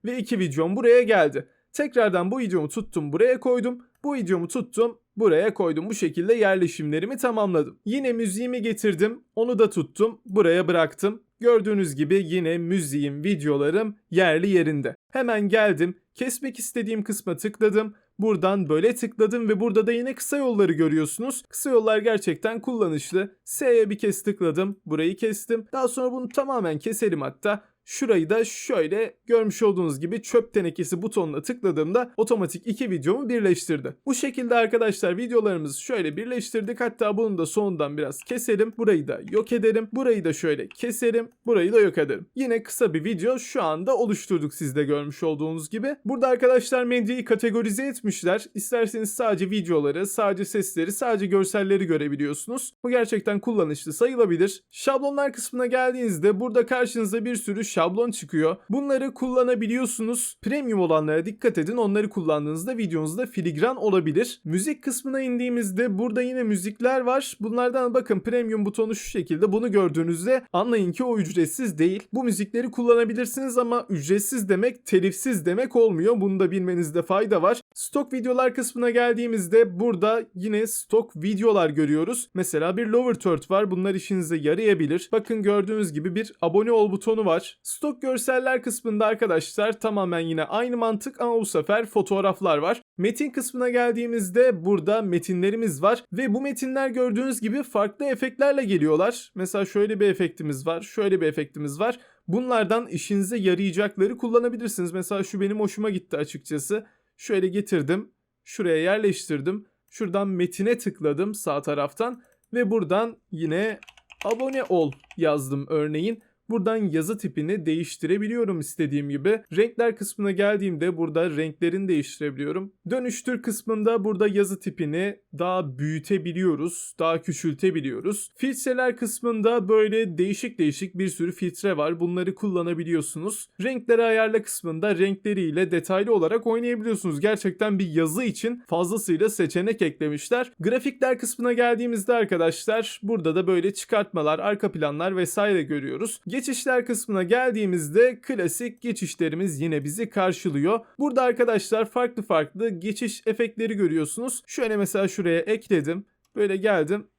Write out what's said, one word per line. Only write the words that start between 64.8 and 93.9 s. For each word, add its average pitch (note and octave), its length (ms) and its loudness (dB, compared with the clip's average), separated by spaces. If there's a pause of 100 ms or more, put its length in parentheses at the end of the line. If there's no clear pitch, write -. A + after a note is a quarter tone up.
kısmına C4+ 380 -4
indiğimizde A#3+ 800 -2
burada A#3+ 240 -2
yine B3+ 200 -2
müzikler A3 580 0
var. C4 400 -2
Bunlardan B3 540 0
bakın A#3+ 260 0
premium A3 460 0
butonu A3 280 -2
şu - 160 -10
şekilde. F#3 420 0
Bunu A3 200 0
gördüğünüzde F3 720 2 (100)
anlayın G3+ 400 2
ki B3+ 120 -2
o A#3 140 0
ücretsiz E3 600 -2
değil. F#3 240 2 (100)
Bu B3 120 -2
müzikleri A3 460 -2
kullanabilirsiniz A#3+ 880 2
ama A#3+ 300 0
ücretsiz G3 600 0
demek G#3 380 0
telifsiz F#3+ 600 0
demek G#3+ 300 0
olmuyor. G#3+ 440 4
Bunu F#3+ 200 0
da F3+ 100 2
bilmenizde F3 520 0
fayda G3 400 2
var. A#3 180 2 (140)
Stok - 380 -4
videolar B3+ 420 0
kısmına A#3+ 360 -2
geldiğimizde A3+ 920 2
burada A3+ 540 2
yine G#3 320 0
stok A3+ 500 0
videolar G3 540 4
görüyoruz. D#3 640 0
Mesela F3+ 420 0
bir A#3 100 -2
Lower A#3+ 280 2
Third - 360 -2
var. G3 200 2
Bunlar F#3 240 0
işinize F3+ 420 -2
yarayabilir. E3 760 2
Bakın A3 300 -2
gördüğünüz G3+ 500 0
gibi E3 220 -4
bir G#3+ 180 -6 (100)
abone G#3 300 2
ol G#3 200 4
butonu A3 320 0
var. F3+ 400 0
Stok C#4 380 -6
görseller B3+ 600 0
kısmında G#3+ 440 -2
arkadaşlar G#3+ 720 0
tamamen F#3+ 400 0
yine E3 240 -2
aynı A#3+ 320 -2
mantık A3+ 440 -2
ama A#3+ 200 2
bu G3+ 60 -2
sefer G#3 400 0
fotoğraflar G3 720 2
var. F3+ 240 0 (160)
Metin A#3+ 320 0
kısmına B3 380 -4
geldiğimizde A#3 960 2